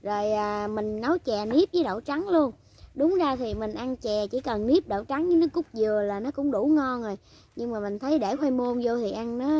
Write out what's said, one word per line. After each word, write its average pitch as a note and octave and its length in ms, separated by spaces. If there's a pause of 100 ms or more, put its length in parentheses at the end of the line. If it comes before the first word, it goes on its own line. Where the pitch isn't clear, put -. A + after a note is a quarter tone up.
Rồi, G#3 280
à, G#3 360
mình G#3+ 340
nấu D4+ 160
chè G#3 280
nếp C#4 280
với F4 100
đậu G#3+ 180
trắng D#4 280
luôn. D4+ 220 (440)
Đúng D#4+ 200
ra D4 200
thì A#3 180
mình G#3+ 200
ăn B3 220
chè G#3 320
chỉ A#3+ 120
cần A3 280
nếp D#4 200
đậu G#3 160
trắng D4 240
với F4 80
nước E4 180
cốt F4 80 (120)
dừa G#3+ 320
là G3+ 140
nó B3+ 120
cũng C#4 200
đủ G#3+ 140
ngon C4 360
rồi. G#3 160 (380)
Nhưng A#3+ 160
mà A3 80
mình G3+ 200
thấy C#4+ 200
để G#3+ 160
khoai D4 160
môn B3 320
vô A#3+ 140
thì G#3 140
ăn A#3 260
nó C4 120 (100)